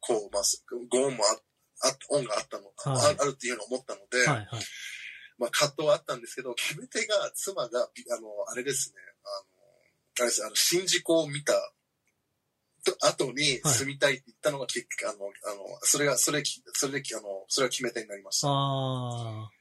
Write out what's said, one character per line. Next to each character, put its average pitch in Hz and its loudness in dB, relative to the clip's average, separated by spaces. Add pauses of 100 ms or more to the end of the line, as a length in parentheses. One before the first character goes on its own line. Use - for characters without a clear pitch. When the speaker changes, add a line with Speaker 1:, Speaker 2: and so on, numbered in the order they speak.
Speaker 1:
こ 107 0
う、 - -20
ま 101 0
あ、 101 -4
す-、 - 0 (280)
ご 127 4
恩 131 0
も 107 0
あ-、 - 0
あ-、 135 0 (140)
恩 139 2
が 107 0
あ - -2
っ - -10
た 107 -10
の、 - -20 (100)
Speaker 2:
は 135 4
い。 147 0
Speaker 1:
あ-、 - 0
あ - 4
る 143 2
っ 131 -8
て 123 -6
い 120 0
う - 0
ふ - -8
う 110 -10
に 104 -12
思 127 -2
っ - -20
た 110 -8
の - -18 (100)
で、 123 2
Speaker 2:
は 127 6
い - -2
は 107 -4
い。 104 -10 (920)
Speaker 1:
ま - 0
あ、 147 -2
葛 143 2
藤 156 2
は 147 10
あ 151 -2
っ - -10
た 143 -4
ん 123 -10
で 120 -16
す - -14
け 131 -8
ど、 123 -6
決 - -2
め 240 -14
手 220 -2
が、 202 0
妻 175 -4
が、 120 0
び-、 123 -16
あ 113 -4
の、 110 -16 (200)
あ 117 -10
れ 123 -4
で - -2
す - -2
ね、 - -20 (280)
あ - -14
の、 101 -8 (760)
あ - 2
れ 123 4
で 117 4
す、 107 0
あ 107 -6
の、 - -20
宍 180 2
道 - 2
湖 165 4
を 151 -2
見 143 -6
た 101 2 (1120)
と-、 - 4
後 143 2
に 139 2
住 135 2
み 139 -6
た 143 6
い 135 2
っ - -8
て - -18
言 - -20
っ - -20
た 151 4
の 143 -4
が、 131 -4
Speaker 2:
は - -12
い。 - -8
Speaker 1:
き-、 117 -4 (220)
あ 107 -2
の、 101 -10 (180)
あ 104 -6
の、 95 -14
そ - 4
れ 147 4
が、 135 4
そ 143 4
れ 147 0
き-、 - -4 (120)
そ 143 0
れ 135 -4
で 139 -4
き-、 117 -8
あ 107 -6
の、 98 -10
そ - 0
れ 127 2
が - 0
決 - -4
め 120 -2
手 113 -6
に 107 -12
な 101 -10
り 101 -14
ま 98 -12
し - 0
た。 147 2
Speaker 2:
あ - 4
ー。 127 -2